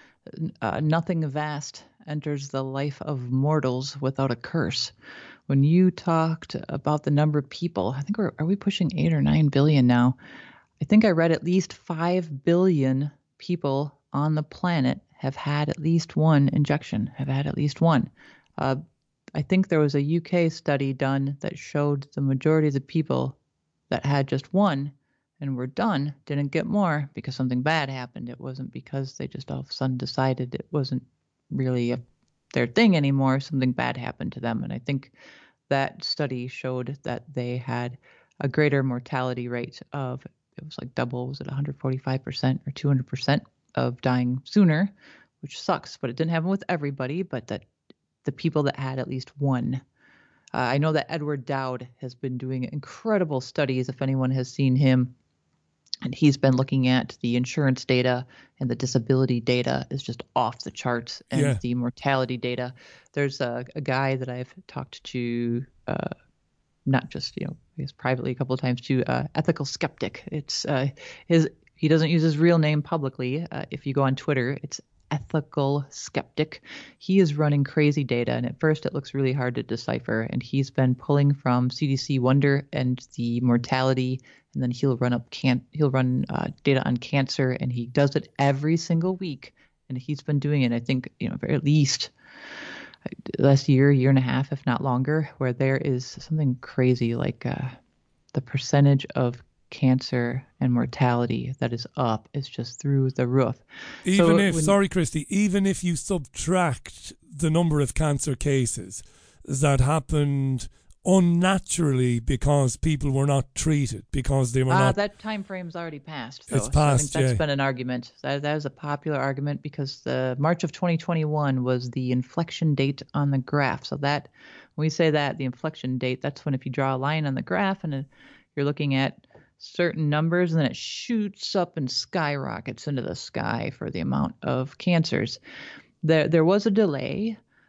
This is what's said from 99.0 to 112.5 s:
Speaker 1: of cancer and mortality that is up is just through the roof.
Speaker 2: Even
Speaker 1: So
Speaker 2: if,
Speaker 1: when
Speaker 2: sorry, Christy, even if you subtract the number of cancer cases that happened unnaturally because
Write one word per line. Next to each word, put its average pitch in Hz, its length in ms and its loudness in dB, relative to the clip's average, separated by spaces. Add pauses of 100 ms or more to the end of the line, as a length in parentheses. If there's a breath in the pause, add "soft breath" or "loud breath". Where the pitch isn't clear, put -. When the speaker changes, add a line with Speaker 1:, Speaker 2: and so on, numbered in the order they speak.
Speaker 1:
of 127 280 0 (280)
cancer 127 760 0 (140)
and 131 100 2
mortality 120 880 0
that 120 140 -2
is 117 140 -8 (100)
up 117 380 -2
is 139 120 -6
just - 320 -10
through 135 340 2
the 127 140 0
roof. 127 300 2 (480 loud breath)
Speaker 2:
Even 185 220 4
Speaker 1:
So 202 120 6
Speaker 2:
if, 190 160 4
Speaker 1:
when 160 100 0
Speaker 2:
sorry, 196 260 4
Christy, 165 440 -2
even 196 300 2
if 196 180 0
you 175 140 0
subtract - 1200 -4 (200)
the 156 140 -2
number 156 320 4
of 135 140 0
cancer 147 420 0
cases 120 640 -2 (440 soft breath)
that 139 340 2
happened 139 880 0 (380 soft breath)
unnaturally 170 1120 4
because 131 560 2